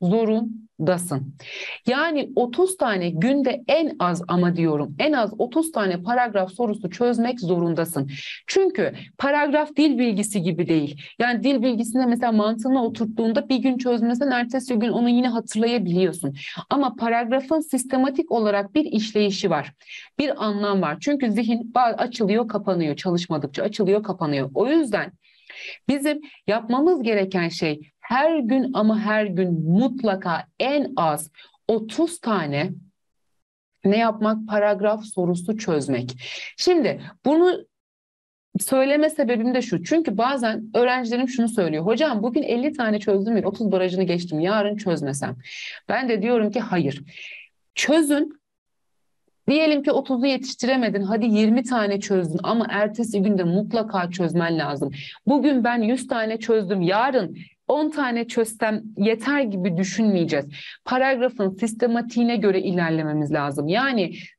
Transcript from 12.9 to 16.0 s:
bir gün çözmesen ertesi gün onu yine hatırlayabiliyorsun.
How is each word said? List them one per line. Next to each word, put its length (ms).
bir 80
gün 220
çözmesen 520
ertesi 440
gün 140
onu 200
yine 200
hatırlayabiliyorsun. 1080